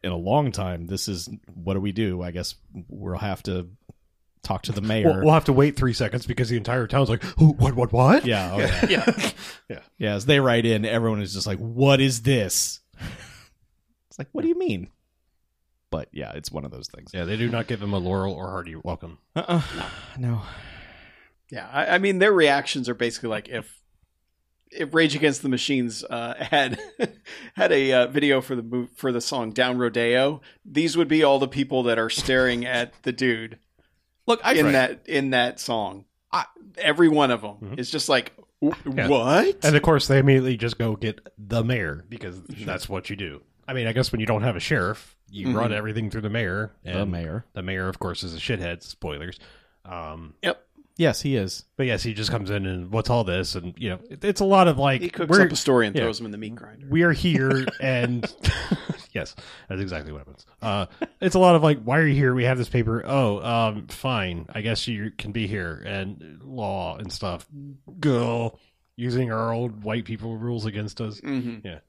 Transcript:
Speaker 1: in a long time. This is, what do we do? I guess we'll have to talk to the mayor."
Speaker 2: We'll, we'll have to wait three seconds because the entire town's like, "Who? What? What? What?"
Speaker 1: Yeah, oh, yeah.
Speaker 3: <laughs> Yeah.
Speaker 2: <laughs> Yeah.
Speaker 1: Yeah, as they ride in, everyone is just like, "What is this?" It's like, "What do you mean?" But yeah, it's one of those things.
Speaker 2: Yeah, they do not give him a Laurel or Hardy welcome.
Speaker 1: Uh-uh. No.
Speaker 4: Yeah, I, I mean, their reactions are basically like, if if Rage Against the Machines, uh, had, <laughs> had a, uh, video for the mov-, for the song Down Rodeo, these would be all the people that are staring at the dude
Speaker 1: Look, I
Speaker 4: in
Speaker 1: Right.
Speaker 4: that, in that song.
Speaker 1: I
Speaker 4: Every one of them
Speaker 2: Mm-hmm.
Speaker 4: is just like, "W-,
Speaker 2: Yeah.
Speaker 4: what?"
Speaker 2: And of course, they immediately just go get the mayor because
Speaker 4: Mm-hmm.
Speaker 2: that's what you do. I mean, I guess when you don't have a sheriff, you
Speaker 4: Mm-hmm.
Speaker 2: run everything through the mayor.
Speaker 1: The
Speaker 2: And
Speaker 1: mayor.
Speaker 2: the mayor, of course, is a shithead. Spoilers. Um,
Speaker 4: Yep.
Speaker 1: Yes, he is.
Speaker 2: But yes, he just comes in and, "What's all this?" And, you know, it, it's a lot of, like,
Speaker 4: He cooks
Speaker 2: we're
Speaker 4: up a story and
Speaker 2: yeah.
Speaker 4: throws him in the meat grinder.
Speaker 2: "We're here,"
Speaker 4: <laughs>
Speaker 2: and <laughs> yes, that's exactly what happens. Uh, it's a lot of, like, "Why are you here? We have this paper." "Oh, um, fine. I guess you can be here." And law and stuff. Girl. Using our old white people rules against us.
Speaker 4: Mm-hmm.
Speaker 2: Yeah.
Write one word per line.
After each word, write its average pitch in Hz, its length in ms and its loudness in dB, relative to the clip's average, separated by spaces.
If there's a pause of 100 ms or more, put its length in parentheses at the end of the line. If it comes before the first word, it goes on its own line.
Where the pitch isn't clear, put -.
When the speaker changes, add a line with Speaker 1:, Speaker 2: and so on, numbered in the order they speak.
Speaker 1:
in 95 80 -4
a 90 40 -4
long 113 360 0
time. 90 340 -6
This 95 220 -6
is, 90 200 -6 (240)
what 90 220 -4
do 98 60 0
we 101 100 -2
do? 92 320 -2
I 87 80 -6
guess 87 240 -8 (320)
we'll 98 320 -8
have 101 260 -6
to 90 240 -4 (760)
talk - 200 -4
to - 80 -6
the 101 100 -4
mayor." 110 320 2
Speaker 2:
We'll, 95 100 0
we'll 156 100 8
have 160 120 4
to 147 60 4
wait 143 220 4
three 127 200 0
seconds 120 320 -2
because 123 220 -2
the 120 100 0
entire 117 280 -2
town's 135 220 2
like, 110 160 0
"Who? 156 300 6
What? 127 200 2
What? 123 180 0
What?" 135 320 6
Speaker 1:
Yeah, 101 280 0
oh, 98 80 -2
yeah. - 260 2
Speaker 3:
<laughs> - 20 2
Yeah. - 480 2
Speaker 2:
<laughs> - 320 -18
Yeah. - 120 -12 (180)
Speaker 1:
Yeah, 104 160 -2
as 101 120 -4
they 143 140 6
ride 117 260 4
in, 110 180 2
everyone 113 380 0
is 98 100 -6
just 98 160 -4
like, 98 100 -4
"What 131 420 4
is 127 220 2
this?" 113 560 0 (1300)
It's - 100 -20
like, 151 120 -10
"What 311 120 -6
do 330 60 0
you 339 100 2
mean?" 294 320 -4 (1040)
But 78 200 -6
yeah, 65 240 -10
it's - 160 -12
one 76 120 -8
of 67 60 -12
those 62 160 -16
things. - 260 -20
Speaker 2:
Yeah, 90 120 -6
they 98 120 -4
do 117 120 0
not 117 180 -4
give 107 160 -6
him 101 100 -4
a 98 60 0
Laurel 95 340 -2
or 92 160 -10
Hardy 87 280 -10
welcome. 82 420 -10 (160)
Speaker 1:
Uh-uh. 175 260 0 (580)
No. 120 240 -2 (1080)
Speaker 4:
Yeah, - 180 -12
I, 143 280 0
I - 20 4
mean, 190 220 2
their 208 120 6
reactions 139 560 2
are 123 60 -2
basically 117 340 -4
like, 107 200 -6
if 113 300 -10 (920)
if 151 240 -8
Rage 160 220 4
Against 139 260 2
the 139 60 -2
Machines, 123 560 -2
uh, 120 340 -8
had, 135 400 0 (200)
<laughs> - 560 -10
had - 180 2
a, 135 200 4
uh, 123 140 6
video 139 340 2
for 131 160 -6
the 120 60 -4
mov-, 120 340 -6
for 135 160 -2
the 120 80 0
song 117 300 -4
Down 127 280 0
Rodeo, 123 640 2 (240)
these 151 320 0
would 165 120 2
be 156 160 6
all 139 140 6
the 131 100 0
people 139 360 -2
that 117 140 2
are 113 120 -2
staring 127 560 2
at 123 260 -2 (100)
the 131 100 -4
dude 113 460 -2 (680)
Speaker 1:
Look, 233 180 2
I 226 100 4
Speaker 4:
in 151 120 4
Speaker 1:
Right. 147 60 4
Speaker 4:
that, 131 360 2
in 139 220 0
that 123 280 2
song. 98 460 -6 (280)
Speaker 1:
I - 120 -2 (340)
Speaker 4:
Every 160 300 4
one 147 240 4
of 113 100 -2
them 101 200 -12
Speaker 2:
Mm-hmm. 110 180 -10
Speaker 4:
is 123 100 -6
just - 180 -4
like, 127 240 2 (300)
"W-, 147 340 -2
Speaker 2:
Yeah. 120 120 0
Speaker 4:
what?" 147 560 4
Speaker 2:
And 151 100 6
of 147 80 8
course, 156 240 4
they 135 120 4
immediately 131 380 6
just 113 220 -4
go 113 160 0
get 107 240 -6 (180)
the 107 280 -2
mayor 90 440 -2
because 101 300 -14
Speaker 4:
Mm-hmm. 107 260 -16
Speaker 2:
that's 95 240 -6
what 92 220 -8
you 104 60 -6
do. 80 260 -10 (240)
I 135 60 -8
mean, 123 160 -2
I 113 40 -2
guess 127 200 0
when 113 80 -2
you 110 60 -2
don't 107 160 0
have 117 120 0
a 87 60 -6
sheriff, 104 560 -2 (140)
you - 180 -6
Speaker 4:
Mm-hmm. 120 80 0
Speaker 2:
run 113 160 0
everything 107 380 -4
through 110 120 -6
the 104 80 -4
mayor. 107 400 -2 (140)
Speaker 1:
The 90 160 -4
Speaker 2:
And 101 100 -2
Speaker 1:
mayor. 87 340 -6 (100)
Speaker 2:
the 98 80 -8
mayor, 92 260 -4
of 95 100 -6
course, 87 240 -6
is 85 120 -10
a 80 40 -12
shithead. 87 460 -6
Spoilers. 80 540 -10 (460)
Um, 82 580 -14
Speaker 4:
Yep. - 220 -6 (320)
Speaker 1:
Yes, 156 260 0
he 139 120 -2
is. 98 300 -4 (140)
Speaker 2:
But 135 80 -2
yes, 113 160 -2
he 117 100 -6
just 107 180 -4
comes 101 200 -4
in 98 160 -4
and, 92 260 -6
"What's 110 160 -2
all 117 160 2
this?" 90 300 -4
And, 87 240 -8
you 117 120 -6
know, 90 80 -6 (120)
it, 254 120 -16
it's 202 200 0
a - 20 2
lot 190 240 8
of, 151 100 4
like, 135 220 2
Speaker 4:
He 175 80 -4
cooks 165 220 -2
Speaker 2:
we're 190 160 8
Speaker 4:
up 156 60 2
a 147 40 -2
story 123 300 4
and 101 100 -2
Speaker 2:
yeah. - 60 2
Speaker 4:
throws 110 180 -2
him 117 60 -10
in 104 60 -8
the 104 40 -10
meat 110 180 -10
grinder. 117 360 -20
Speaker 2:
"We're 165 240 6
here," 135 580 2
Speaker 4:
<laughs> - 80 -12
Speaker 2:
and 120 500 0 (420)
<laughs> - 420 -8
yes, - 200 -8 (340)
that's 95 120 -6
exactly 82 320 -8
what 73 60 -12
happens. - 260 -20 (160)
Uh, 101 260 -2 (360)
it's 190 140 2
a - 20 6
lot 180 160 8
of, 156 80 6
like, 151 220 4
"Why 131 160 2
are 160 60 4
you 143 80 4
here? 135 200 4
We 127 100 2
have 127 140 2
this 117 100 -2
paper." 117 380 0
"Oh, 120 360 2
um, 110 440 0
fine. 95 680 -4
I 110 80 -8
guess 113 280 -2
you 107 280 -6
can 107 160 -10
be 110 140 -4
here." 90 400 -6
And 92 580 -10
law 98 540 -6
and 90 120 -10
stuff. 87 360 -8 (520)
Girl. 117 600 0 (380)
Using 120 360 -2
our 113 220 -2
old 117 280 -6
white 107 220 -4
people 113 320 -8
rules 113 300 -6
against 107 340 -6
us. 107 220 -8
Speaker 4:
Mm-hmm. 120 440 -6
Speaker 2:
Yeah. 82 120 -12 (100)